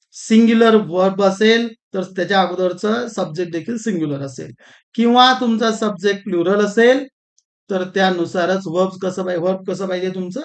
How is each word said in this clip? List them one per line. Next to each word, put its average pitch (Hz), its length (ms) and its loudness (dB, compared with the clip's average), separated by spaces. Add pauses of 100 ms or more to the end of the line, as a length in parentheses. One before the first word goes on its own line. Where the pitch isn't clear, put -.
(160)
सिंग्युलर 226 600 4 (100)
वर्ब 190 360 0
असेल 220 460 2 (260)
तर 190 80 -4 (140)
त्याच्या 185 240 0
अगोदरचं 185 680 -2
सब्जेक्ट 175 440 -6
देखील 165 260 -8
सिंग्युलर 156 440 -4
असेल 131 300 -12 (420)
किंवा 247 460 4
तुमचा 226 320 0
सब्जेक्ट 202 520 -2
प्लुरल 190 400 0
असेल 240 400 4 (640)
तर 185 140 -2 (100)
त्यानुसारच 185 720 0
वर्ब 185 360 -2
कसं 185 220 -4
पाहिजे, 175 180 -4
वर्ब 185 280 -2
कसं 185 180 -6
पाहिजे 185 260 -4
तुमचं 185 300 -8